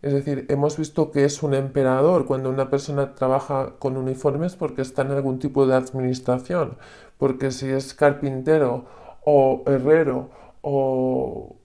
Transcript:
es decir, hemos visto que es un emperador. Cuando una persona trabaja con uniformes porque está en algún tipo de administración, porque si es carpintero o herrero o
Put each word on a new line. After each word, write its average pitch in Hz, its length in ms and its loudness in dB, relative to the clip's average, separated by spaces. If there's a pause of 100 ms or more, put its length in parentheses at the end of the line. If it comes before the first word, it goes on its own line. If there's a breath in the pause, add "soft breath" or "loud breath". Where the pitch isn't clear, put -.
es 143 120 -2
decir, 139 360 -2
hemos 147 300 0
visto 151 320 -2
que 139 140 2
es 143 180 0
un 143 120 0
emperador. 135 720 2
Cuando 131 260 -2
una 131 200 -2
persona 139 460 -2
trabaja 135 640 -2
con 131 160 -2
uniformes 135 580 -2
porque 135 280 -6
está 131 200 -4
en 135 80 -2
algún 135 300 -2
tipo 139 260 2
de 131 80 4
administración, 127 1040 -2 (400 loud breath)
porque 135 320 0
si 131 180 -8
es 135 260 -4
carpintero 139 920 2 (380 loud breath)
o 135 420 4
herrero 139 640 2 (320 loud breath)
o 131 1040 -2